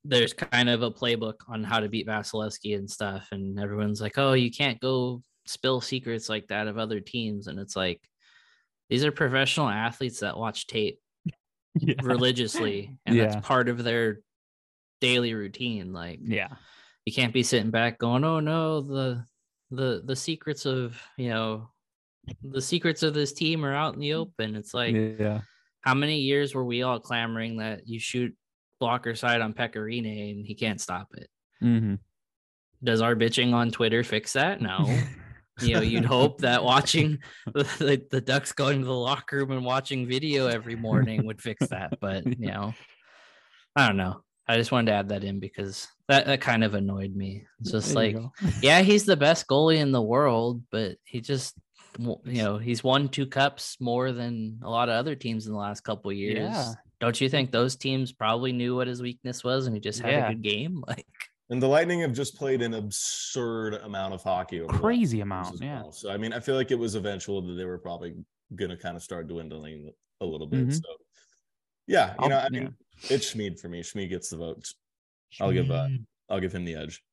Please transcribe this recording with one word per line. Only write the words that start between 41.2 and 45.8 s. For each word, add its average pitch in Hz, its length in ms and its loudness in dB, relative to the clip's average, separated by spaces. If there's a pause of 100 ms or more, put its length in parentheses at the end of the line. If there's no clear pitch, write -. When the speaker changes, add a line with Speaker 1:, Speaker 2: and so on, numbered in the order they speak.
Speaker 1:
would 107 160 -6
fix 113 280 -2
that. 92 300 -6
But, 95 280 -2
Speaker 2:
<laughs> 123 120 -2
Speaker 1:
you 110 120 -4
know, 101 240 -4 (1000)
I 135 120 8
don't 101 100 4
know. 92 240 -2 (260)
I 117 100 4
just 113 140 2
wanted 117 200 4
to 104 60 4
add 101 120 0
that 101 140 -2
in 98 160 -4
because 98 480 -8 (220)